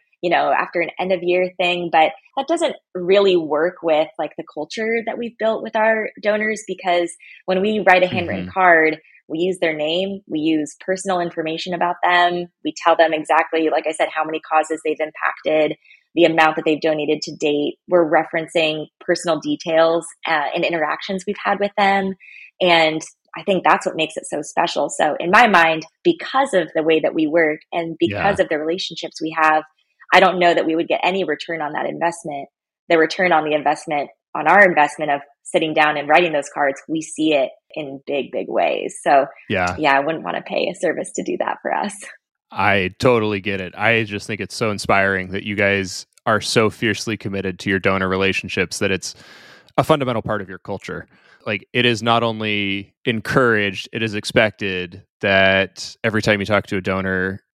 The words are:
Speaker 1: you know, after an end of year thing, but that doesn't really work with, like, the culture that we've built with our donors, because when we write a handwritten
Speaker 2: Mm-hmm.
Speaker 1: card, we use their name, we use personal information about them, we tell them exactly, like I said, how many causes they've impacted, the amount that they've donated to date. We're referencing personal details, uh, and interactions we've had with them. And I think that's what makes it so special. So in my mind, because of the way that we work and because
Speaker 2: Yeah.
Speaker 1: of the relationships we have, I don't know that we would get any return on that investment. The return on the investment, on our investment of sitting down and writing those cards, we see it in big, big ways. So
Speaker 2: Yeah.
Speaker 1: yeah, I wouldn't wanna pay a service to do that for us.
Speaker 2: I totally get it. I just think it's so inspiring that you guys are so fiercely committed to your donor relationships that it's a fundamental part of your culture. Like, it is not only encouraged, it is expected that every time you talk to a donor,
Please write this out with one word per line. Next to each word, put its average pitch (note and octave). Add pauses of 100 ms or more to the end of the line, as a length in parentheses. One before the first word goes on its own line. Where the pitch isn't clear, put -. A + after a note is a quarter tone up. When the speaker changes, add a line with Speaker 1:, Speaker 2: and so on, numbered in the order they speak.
(220)
Speaker 1:
you F3
know, D3
after E3+
an E3 (100)
end F#3
of E3+
year F3+
thing, F3
but D#3+ (260)
that C#4
doesn't E4 (200)
really F#3+
work D#3+
with, D#3 (100)
like, D3+
the D#3+
culture A3
that G#3+
we've A#3
built A3
with A3
our A3 (140)
donors, G#3+
because F3 (360)
when F#3
we G#3+
write F#3
a F3+
handwritten D3
Speaker 2:
Mm-hmm. F#2
Speaker 1:
card, D#3+ (300)
we D#3+
use F3+
their D#3+
name, F#3
we D#3
use D#3 (100)
personal F#3
information E3
about F3
them, F3 (180)
we D3+
tell E3
them D#3+
exactly, D#3
like D3+
I D#3+
said, D#3
how D#3
many D#3
causes D#3
they've D3+
impacted, D#3 (400)
the E3+
amount D#3+
that D#3+
they've D3+
donated D#3
to D3+
date. D3 (140)
We're F3
referencing D#3 (140)
personal E3+
details, E3 (220)
uh, D3+
and E3+
interactions D#3+
we've G3+
had G3+
with G3+
them. G3 (460)
And D#3+ (340)
I D#3+
think F#3
that's F3+
what -
makes D#3
it -
so D3+
special. D#3
So D#3
in E3+
my A3+
mind, E3 (200)
because C4
of E3
the D#3+
way D#3+
that D3+
we D#3+
work D#3 (120)
and E3
because G3
Speaker 2:
Yeah. F#3+
Speaker 1:
of D#3+
the D#3
relationships E3
we D#3+
have, D#3 (480)
I F#3
don't F#3
know F3
that -
we D#3+
would E3
get -
any F#3
return D#3
on D3+
that D3
investment. D3+ (400)
The E3+
return E3
on D#3
the D3+
investment, D3 (260)
on D3+
our G3
investment D3+
of C#3+ (220)
sitting D#3+
down D3+
and C#3+
writing E3
those C#3+
cards, C#3+
we D#3
see D#3
it C3+ (240)
in C#3
big, C3+
big G2+
ways. D2
So C#3+ (240)
Speaker 2:
Yeah. F2+
Speaker 1:
yeah, D3
I C#3
wouldn't D#3
wanna F2
pay -
a F3+
service -
to F3+
do F3+
that -
for -
us. G3+ (560)
Speaker 2:
I G2
totally G#2+
get G2
it. F2+
I A2
just G2+
think G#2+
it's F#2
so A2+
inspiring G2
that G2
you G#2
guys G2 (180)
are G#2+
so A2+
fiercely G#2+
committed F#2+
to G#2
your F#2+
donor F#2+
relationships F#2
that G2+
it's - (640)
a C3+
fundamental B2+
part G#2+
of F#2
your F#2
culture. - (400)
Like, G#2+
it A#2+
is A2+
not A#2
only G#2 (100)
encouraged, A2
it A2+
is G#2+
expected G2 (180)
that G2 (100)
every G#2+
time G#2
you F#2+
talk G2+
to G#2
a F#2
donor, F#2+ (140)